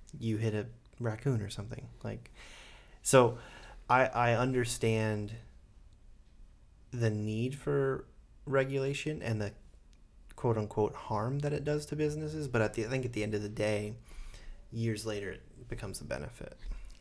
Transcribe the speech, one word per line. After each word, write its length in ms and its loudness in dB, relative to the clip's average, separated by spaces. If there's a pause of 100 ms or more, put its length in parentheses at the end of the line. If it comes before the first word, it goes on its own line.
(200)
you 160 0
hit 180 0
a 120 -2 (340)
raccoon 400 0
or 80 -4
something. 400 -10 (160)
Like, 260 -8 (720)
so 360 8 (500)
I, 180 8
I 280 4
understand 1000 2 (1600)
the 200 2
need 440 0
for 500 0 (400)
regulation 800 0
and 180 0
the 120 -2 (840)
quote 220 2
unquote 360 2
harm 440 -2
that 160 0
it 100 -2
does 220 -2
to 100 -6
businesses, 520 -2
but 120 2
at 140 2
the, 100 0
I 40 -6
think 180 0
at 80 -4
the 80 0
end 120 -2
of 80 0
the 60 -4
day, 460 0 (800)
years 340 0
later, 240 -4
it 380 -14
becomes 320 -6
a 40 -14
benefit. 540 -8 (420)